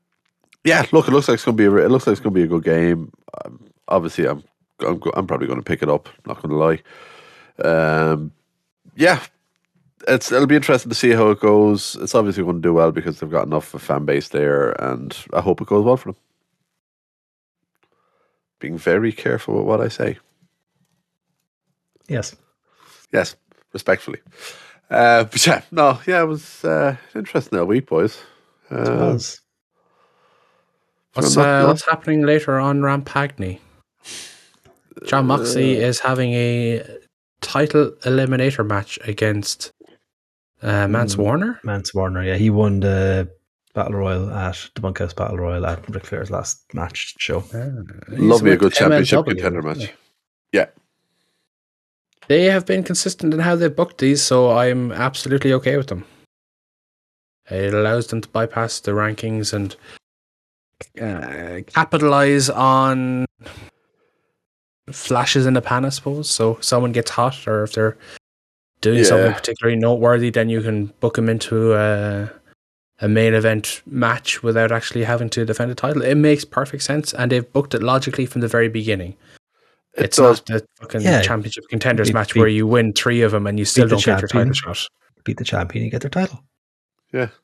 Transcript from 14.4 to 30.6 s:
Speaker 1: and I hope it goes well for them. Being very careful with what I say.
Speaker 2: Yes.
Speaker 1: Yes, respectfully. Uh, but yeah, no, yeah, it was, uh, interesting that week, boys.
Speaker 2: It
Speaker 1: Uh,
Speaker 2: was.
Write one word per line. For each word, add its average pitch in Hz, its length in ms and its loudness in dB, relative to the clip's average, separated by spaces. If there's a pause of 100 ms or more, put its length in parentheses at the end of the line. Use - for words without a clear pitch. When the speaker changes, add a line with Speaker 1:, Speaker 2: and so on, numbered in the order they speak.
Speaker 1:
and 64 320 -8 (200)
I 85 80 0
hope 90 180 0
it - 80 -10
goes 104 160 2
well 127 140 4
for 95 140 -12
them. - 80 -18 (2500)
Being 80 200 -10
very 104 340 0
careful 113 440 -4
with 104 100 -2
what 110 160 2
I 117 60 -2
say. - 300 -6 (1900)
Speaker 2:
Yes. 123 260 -6 (800)
Speaker 1:
Yes, - 240 0 (360)
respectfully. - 480 -4 (680)
Uh, 117 340 4
but - 220 -2
yeah, - 240 2
no, 143 360 2
yeah, 180 160 2
it 160 40 0
was, - 380 -8
uh, 139 320 0 (180)
interesting 107 440 -4
that 87 80 0
week, 123 200 0
boys. 90 360 0 (480)
Speaker 2:
It 120 180 -4
Speaker 1:
Uh, 120 80 -2 (160)
Speaker 2:
was. - 280 -6 (1700)